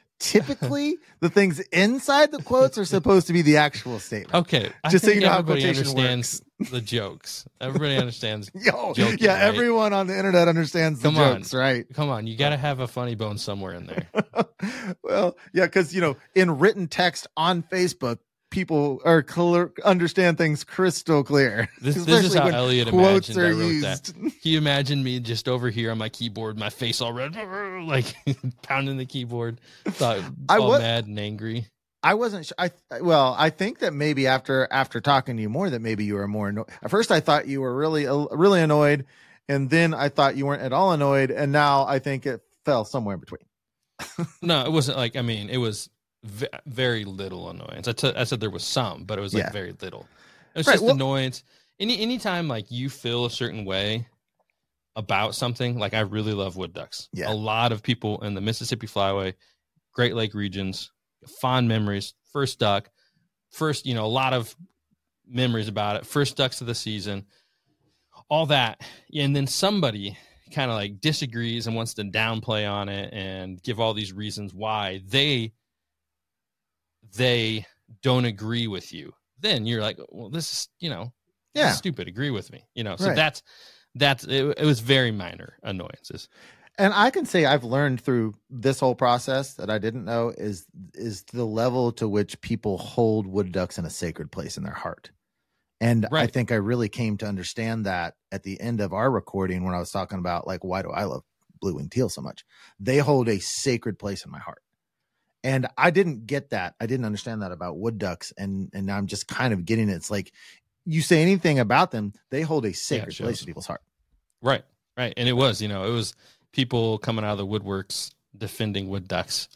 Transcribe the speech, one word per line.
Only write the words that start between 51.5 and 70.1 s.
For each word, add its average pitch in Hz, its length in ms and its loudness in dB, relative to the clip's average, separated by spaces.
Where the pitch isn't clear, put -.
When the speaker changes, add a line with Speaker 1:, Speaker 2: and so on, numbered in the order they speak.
Speaker 2:
Any, 208 200 -2
anytime, 214 480 -4
like, 110 220 -6
you 127 200 -6
feel 120 340 -2
a 120 60 -2
certain 110 340 -6
way 101 420 -2
about 104 380 -2
something, 120 440 -4
like, 104 160 -2
I 110 60 2
really 107 320 -2
love 95 240 -4
wood 90 180 -8
ducks. - 380 -14
Speaker 1:
Yeah. 90 180 -4
Speaker 2:
A 107 40 -2
lot 110 380 0
of 107 100 -6
people 110 400 -4
in 104 120 -6
the 95 60 -6
Mississippi 110 460 -6
Flyway, 98 480 -2
Great 120 220 0
Lake 110 200 -2
regions, 98 560 -6
fond 127 280 2
memories, 104 460 -2
first 139 260 -2
duck, 104 320 0
first, 151 360 -4
you 127 80 -2
know, 113 100 -2
a - 20 -2
lot 131 280 0
of 117 200 -4
memories 120 400 0
about 104 280 -2
it, - 100 -10
first 143 300 0
ducks 131 240 -2
of 127 60 -10
the 117 80 -4
season, 101 520 -8
all 156 180 2
that. 131 340 0
And 143 200 0
then 139 120 0
somebody 131 680 -2